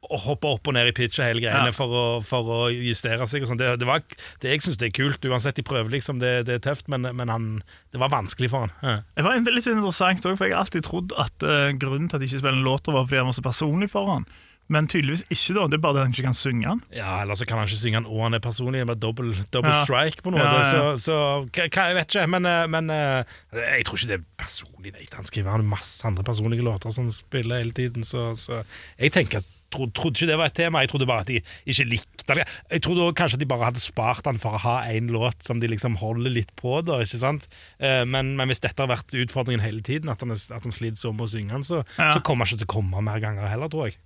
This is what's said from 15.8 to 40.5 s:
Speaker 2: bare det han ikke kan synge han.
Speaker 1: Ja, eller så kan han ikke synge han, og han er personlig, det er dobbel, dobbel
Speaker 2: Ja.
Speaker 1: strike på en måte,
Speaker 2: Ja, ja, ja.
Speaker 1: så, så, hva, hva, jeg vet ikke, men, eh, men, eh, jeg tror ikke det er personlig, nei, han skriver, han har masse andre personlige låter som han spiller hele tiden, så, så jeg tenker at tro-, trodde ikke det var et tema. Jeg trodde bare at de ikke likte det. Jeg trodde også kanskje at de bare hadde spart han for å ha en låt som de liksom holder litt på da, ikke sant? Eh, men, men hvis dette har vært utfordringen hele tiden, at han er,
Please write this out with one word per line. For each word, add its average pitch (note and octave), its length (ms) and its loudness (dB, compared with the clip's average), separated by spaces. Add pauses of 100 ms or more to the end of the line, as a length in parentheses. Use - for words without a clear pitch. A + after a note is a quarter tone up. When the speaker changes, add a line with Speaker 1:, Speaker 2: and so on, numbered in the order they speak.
Speaker 2:
bare D3+ 160 4
det C3+ 80 4
han B2+ 80 2
ikke B2+ 120 -4
kan B2+ 120 2
synge A#2+ 280 0
han. A3 160 0 (120)
Speaker 1:
Ja, F#2+ 280 -2
eller G2+ 140 0
så A2+ 100 -4
kan A2+ 140 0
han G#2+ 80 2
ikke G#2 140 -2
synge A2+ 160 2
han, A2+ 80 -2
og A2 180 -2
han A#2 100 2
er A2+ 60 2
personlig, B2 420 -2
det A#2 120 0
er G#2+ 80 -6
dobbel, A2+ 300 -2 (200)
dobbel D#3 180 4
Speaker 2:
Ja. D3 140 4
Speaker 1:
strike C#3 380 2
på F#3 100 -2
en E3 60 2
måte, D3 120 6
Speaker 2:
Ja, D3 80 6
ja, C#3+ 80 6
ja. C#3 300 4
Speaker 1:
så, A#2 60 -4
så, D#3+ 140 2 (300)
hva, E3+ 220 -2
hva, F#3 220 2
jeg F3+ 80 2
vet D#3+ 160 -2
ikke, F#3+ 160 4
men, F3+ 160 2
eh, E3+ 200 4
men, D#3+ 240 0
eh, C#3 340 2 (280)
jeg A#2 340 2
tror - 120 -4
ikke A#2 160 -2
det F#2 40 -2
er E2 100 -10 (100)
personlig, - 560 -8
nei, - 200 -18
han G#2 140 -12
skriver, F#2+ 220 -2
han A2 120 2
har G#2 160 2
masse - 280 -6
andre G2 180 0
personlige A#2 400 0
låter A2+ 300 -2
som B2 120 -2
han A2+ 60 -2
spiller B2 500 -4
hele A#2 140 -4
tiden, A#2+ 300 -2
så, A#2 280 -4
så A2+ 280 -4 (360)
jeg C#3+ 140 4
tenker A2 300 2
at - 80 -14 (220)
tro-, C3 200 -4
trodde D#3 280 0
ikke E3 100 2
det D#3 80 4
var E3 80 2
et C#3 100 -2
tema. E3 240 2
Jeg C3 120 4
trodde C3+ 160 2
bare A2+ 160 2
at - 80 -6
de A#2 60 2 (260)
ikke C3 240 2
likte - 480 -2
det. D#3+ 80 2 (260)
Jeg E3 140 0
trodde F3 180 2
også E3+ 140 2
kanskje C3 220 2
at - 20 -2
de C#3+ 80 -2
bare A#2+ 220 0
hadde A#2+ 100 -4
spart - 480 0
han B2+ 120 0
for A2 160 -2
å G2+ 40 -2
ha A#2+ 140 2 (100)
en A#2 240 -2
låt A#2 340 0
som A#2 180 -4
de A#2 80 0
liksom A2+ 280 -2
holder A#2 340 -2
litt A#2 260 -2
på C3 280 -2
da, D#3+ 160 0
ikke A2+ 200 -2
sant? C#3 260 -2 (340)
Eh, C3 240 4
men, C3+ 320 0
men C3 120 0
hvis B2+ 120 0
dette - 240 -4
har C3 80 -2
vært - 240 -4
utfordringen B2 480 0
hele A2 160 -4
tiden, D3+ 320 -4
at - 80 -6
han B2 100 -6
er, A2 100 -4 (120)